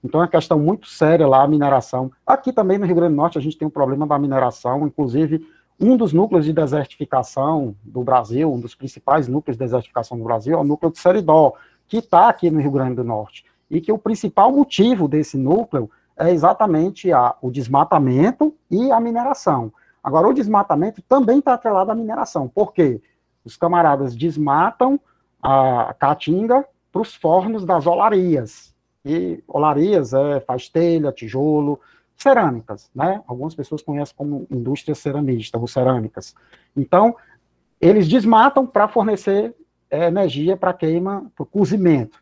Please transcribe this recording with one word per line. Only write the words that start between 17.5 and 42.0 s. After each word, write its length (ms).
e 220
a 100
mineração. 720
Agora, 240
o 60
desmatamento 680
também 400
tá 140
atrelado 360
à 40
mineração. 520
Por 260
quê? 280
Os 140
camaradas 580
desmatam 840
a 560
caatinga 680
pros 240
fornos 480
das 240
olarias. 880
E 420
olarias 680
é, 280
faz 260
telha, 460
tijolo, 680
cerâmicas, 760
né? 320
Algumas 300
pessoas 260
conhecem 360
como 340
indústria 420
ceramista 640
ou 80
cerâmicas. 720
Então, 400
eles 300
desmatam 580
pra 220
fornecer, 640
é, 180
energia 500
pra 160
queima, 600
pro 120
cozimento, 760